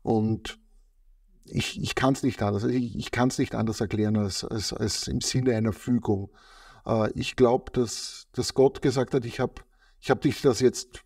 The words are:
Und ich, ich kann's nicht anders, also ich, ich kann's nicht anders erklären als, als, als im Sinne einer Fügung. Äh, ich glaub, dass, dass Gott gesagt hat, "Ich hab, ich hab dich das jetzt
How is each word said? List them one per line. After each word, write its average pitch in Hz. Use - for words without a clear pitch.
Und 110
ich, -
ich -
kann's 135
nicht 123
anders, 101
also 123
ich, 120
ich -
kann's 123
nicht 123
anders 113
erklären 107
als, 104
als, 110
als -
im 131
Sinne 127
einer 110
Fügung. 104
Äh, 110
ich -
glaub, 123
dass, -
dass -
Gott 135
gesagt 127
hat, 123
"Ich 117
hab, -
ich -
hab 131
dich 139
das 120
jetzt -